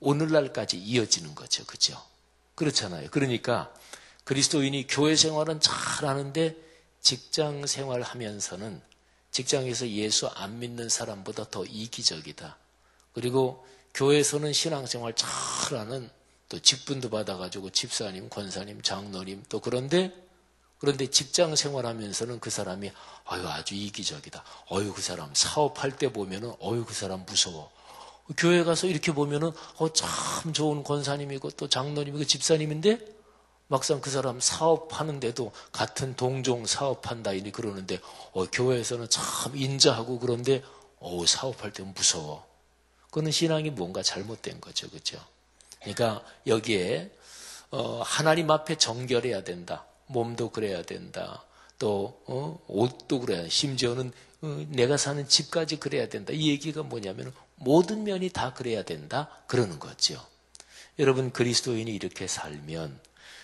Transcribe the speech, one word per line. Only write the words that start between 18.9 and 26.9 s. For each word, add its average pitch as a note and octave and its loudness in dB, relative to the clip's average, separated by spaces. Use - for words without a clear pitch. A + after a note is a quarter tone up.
또 G#2+ -6
그런데, C#3 0
그런데 C#3 0
직장 D#3 2
생활하면서는 A#2 -2
그 A2+ -6
사람이, G2 -4
"아유, F2 -6
아주 D#2+ -6
이기적이다. G2 -8
어유, G2 0
그 G2 -8
사람 E2+ -6
사업할 C#3 2
때 B2+ 0
보면은, G#2 -6
어유, A#2+ 0
그 A2+ -10